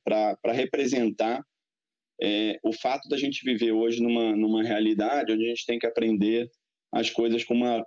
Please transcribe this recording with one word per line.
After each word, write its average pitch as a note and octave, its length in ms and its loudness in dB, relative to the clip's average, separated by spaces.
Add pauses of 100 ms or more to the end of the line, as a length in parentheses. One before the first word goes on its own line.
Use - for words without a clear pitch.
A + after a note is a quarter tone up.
pra, G#2+ 380 0
pra A2 120 0
representar, B2 880 0 (760)
é, G#2 440 0
o A2 100 0
fato C3 340 -4
da C#3+ 80 -2
gente C#3 300 -4
viver A#2 260 0
hoje A#2 300 0
numa, A#2 340 2
numa A2 280 2
realidade A2 680 0
onde A2 140 0
a A#2+ 40 -2
gente A#2 180 -6
tem A#2 100 0
que A#2+ 80 -4
aprender A2+ 640 0 (420)
as A#2 200 -2
coisas A#2 320 0
com A#2+ 100 -2
uma A#2+ 340 0